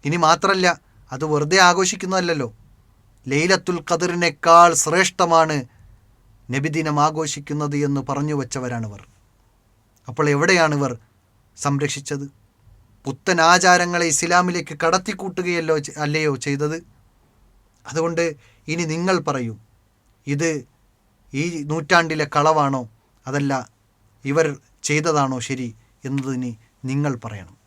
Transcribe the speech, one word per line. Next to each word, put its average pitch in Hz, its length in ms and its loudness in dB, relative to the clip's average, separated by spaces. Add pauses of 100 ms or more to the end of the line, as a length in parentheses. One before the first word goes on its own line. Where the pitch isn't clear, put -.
ഇനി 151 120 -2
മാത്രല്ല, 180 500 2 (440)
അത് 135 140 -8
വെറുതെ 151 320 0
ആഘോഷിക്കുന്നതല്ലല്ലോ, 180 960 2 (720)
ലൈലത്തുൽ 175 640 0
ഖദറിനേക്കാൾ 170 840 6
ശ്രേഷ്ഠമാണ് 160 880 2 (880)
നബിദിനം 147 500 -2
ആഘോഷിക്കുന്നത് 147 800 -2
എന്ന് 143 320 0
പറഞ്ഞു 143 260 -4
വച്ചവരാണിവർ. 120 680 -6 (1040)
അപ്പോൾ 147 220 0
എവിടെയാണിവർ 147 680 2 (600)
സംരക്ഷിച്ചത്? 143 680 -4 (800)
പുത്തൻ 165 360 -2
ആചാരങ്ങളെ 175 640 4
ഇസ്ലാമിലേക്ക് 175 720 0
കടത്തിക്കൂട്ടുകയല്ലോ 180 1000 -2
ചെ-, 147 200 -8
അല്ലയോ 151 380 -2
ചെയ്തത്? 147 480 -4 (1000)
അതുകൊണ്ട് 165 500 -2 (320)
ഇനി 170 160 -4
നിങ്ങൾ 175 360 -2
പറയൂ, 123 380 -6 (680)
ഇത് 143 220 -2 (840)
ഈ 156 300 -4
നൂറ്റാണ്ടിലെ 156 600 2
കളവാണോ, 143 640 2 (380)
അതല്ല 139 420 -4 (560)
ഇവർ 147 300 0 (280)
ചെയ്തതാണോ 147 560 0
ശരി 123 360 -8 (300)
എന്നതിന് 131 460 -6 (340)
നിങ്ങൾ 135 400 -2
പറയണം. 98 300 -14 (120)